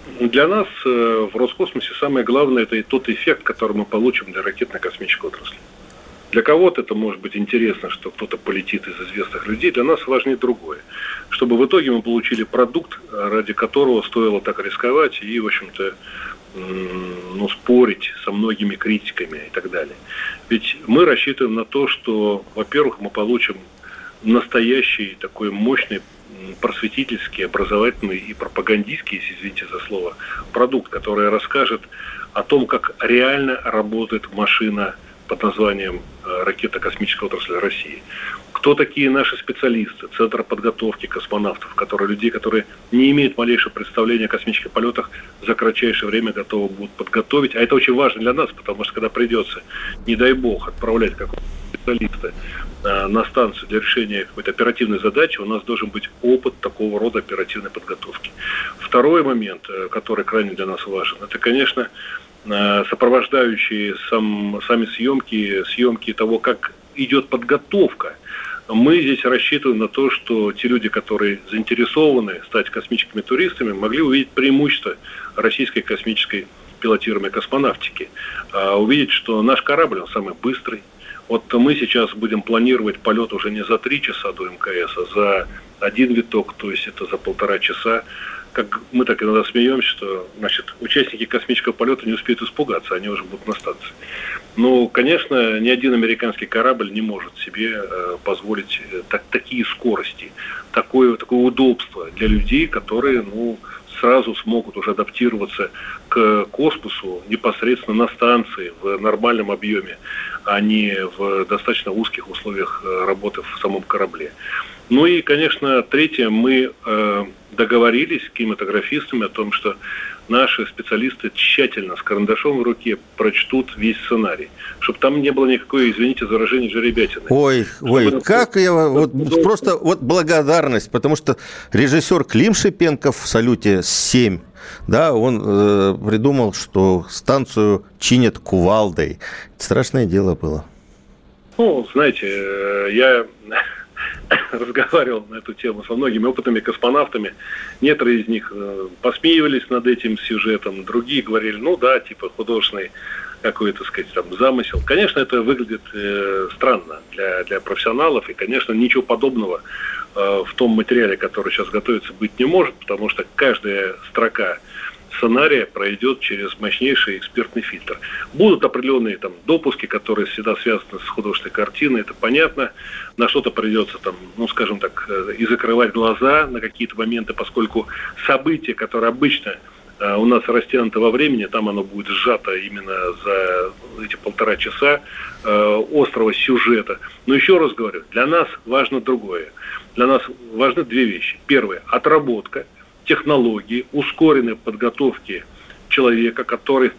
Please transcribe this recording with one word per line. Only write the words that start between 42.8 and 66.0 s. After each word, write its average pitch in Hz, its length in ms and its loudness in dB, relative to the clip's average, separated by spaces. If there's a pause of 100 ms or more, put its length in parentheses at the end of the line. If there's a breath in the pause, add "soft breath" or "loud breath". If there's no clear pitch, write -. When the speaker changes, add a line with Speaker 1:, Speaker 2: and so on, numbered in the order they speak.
Speaker 1:
не 131 180 6
имеют 143 280 4
малейшего 117 340 2
представления 113 540 0
о - 20 -2
космических - 420 -4
полетах, - 400 -2 (360 loud breath)
за 117 80 2
кратчайшее 110 560 0
время 110 220 0
готовы 101 360 -4
будут 98 220 -10
подготовить. 123 640 -2
А 113 40 2
это 120 140 2
очень 131 200 4
важно 123 260 2
для 117 140 2
нас, 147 180 -2
потому 104 320 -8
что - 100 -6
когда 110 140 -2
придется, 113 540 -2 (440 loud breath)
не 113 100 0
дай 127 180 6
бог, 120 340 -2
отправлять 113 480 0
какого-то - 260 -8 (300)
специалиста, - 600 -4 (520 loud breath)
э, 98 220 -2
на 107 180 2
станцию 113 440 0
для 107 120 0
решения 104 440 -2
какой-то - 260 -8
оперативной 113 480 0
задачи, 110 420 0
у 101 60 -8
нас 107 160 -4
должен 110 260 -6
быть 104 220 -10 (120)
опыт 127 380 2
такого 104 400 -4
рода 113 200 0
оперативной 98 500 -6
подготовки. - 600 -12 (480 loud breath)
Второй 151 440 4
момент, 110 480 -4
э, 95 200 -8
который 104 340 -4
крайне 104 260 0
для 95 160 -6
нас 92 200 -8
важен, 92 360 -4
это, 101 160 -10
конечно, 123 500 0 (580 loud breath)
э, 101 440 2
сопровождающие 117 1040 2 (160)
сам, 104 560 -2
сами 117 200 2
съемки, 110 760 -2
съемки 117 480 0